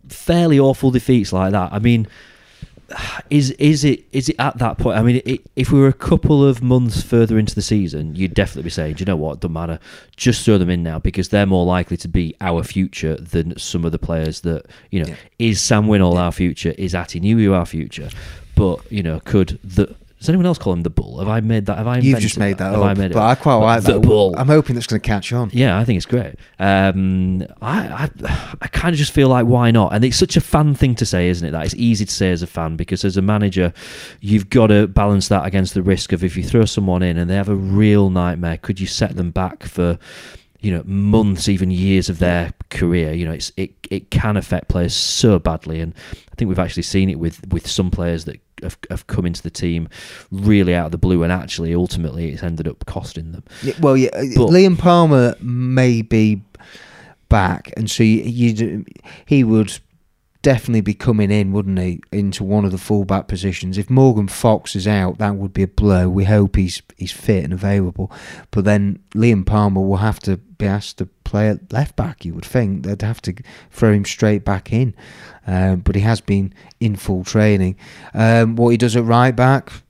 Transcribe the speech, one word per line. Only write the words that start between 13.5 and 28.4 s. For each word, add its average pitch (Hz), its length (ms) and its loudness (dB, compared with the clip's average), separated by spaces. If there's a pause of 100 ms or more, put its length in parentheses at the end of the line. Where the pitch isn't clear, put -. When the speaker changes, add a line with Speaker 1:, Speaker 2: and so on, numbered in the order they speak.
Speaker 1:
some - 280 -6
of 80 60 -2
the 85 60 -6
players 80 440 -6
that, 82 240 -6 (240)
you 92 120 -4
know, 73 60 -6
Speaker 2:
Yeah. 78 80 -14 (220)
Speaker 1:
is 113 240 0
Sam 107 240 2
Winnall 95 280 4
Speaker 2:
Yeah. 87 100 2
Speaker 1:
our 85 80 -2
future? 87 440 -4
Is 92 180 -6
Atinu 98 600 0
our 85 100 0
future?" 78 440 -10 (440)
But, 90 260 0 (120)
you 104 100 -4
know, 80 220 -4
could 98 400 0
the, 95 220 0 (340)
does - 80 -4
anyone 175 180 2
else 175 120 -2
call - 140 -4
him 87 120 -4
the 85 60 -2
Bull? - 280 -6
Have 92 100 -6
I 110 120 0
made 110 260 -2
that? 101 100 -4
Have 110 120 -6
I 123 100 -2
Speaker 2:
You've 127 220 2
just 98 160 -4
Speaker 1:
invented - 20 -6
Speaker 2:
made 101 260 -2
that 95 80 -4
Speaker 1:
Have 104 100 0
I 101 100 2
Speaker 2:
up, 95 60 0
Speaker 1:
made 95 120 -2
it - 40 -6
Speaker 2:
but 113 60 2
Speaker 1:
up? 117 180 2
Speaker 2:
I - 40 -16
quite 143 160 4
Speaker 1:
But 107 60 4
Speaker 2:
like 113 180 2
Speaker 1:
the 110 120 2
Speaker 2:
that. 98 60 0
Speaker 1:
Bull. 101 380 4
Speaker 2:
I'm 131 80 0
hoping 147 300 4
that's 113 100 -6
gonna 110 140 -2
catch 104 320 -4
on. 120 200 -2
Speaker 1:
Yeah, 120 240 2
I 110 80 0
think 117 120 0
it's - 100 -4
great. 117 300 -4 (240)
Um, 95 840 2 (180)
I, 147 480 -4 (140)
I, - 400 -6